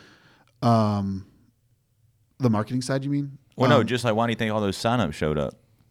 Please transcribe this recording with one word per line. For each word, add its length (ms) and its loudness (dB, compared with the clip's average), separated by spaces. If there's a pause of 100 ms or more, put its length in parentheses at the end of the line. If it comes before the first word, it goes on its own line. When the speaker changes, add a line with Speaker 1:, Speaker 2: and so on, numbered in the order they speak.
(640)
Speaker 1:
what? 60 2
Speaker 2:
Um, 560 2 (1120)
the 120 2
marketing 320 -2
side, 220 -4
you 60 -4
mean? 280 -4 (180)
Speaker 1:
Well, 140 2
no, 100 6
Speaker 2:
Um, 60 2
Speaker 1:
just, 180 -2
like, 100 2
why 120 2
do 60 0
you 40 -2
think 160 -2
all 80 0
those 160 -2
signups 380 0
showed 240 -2
up? 160 -4 (360)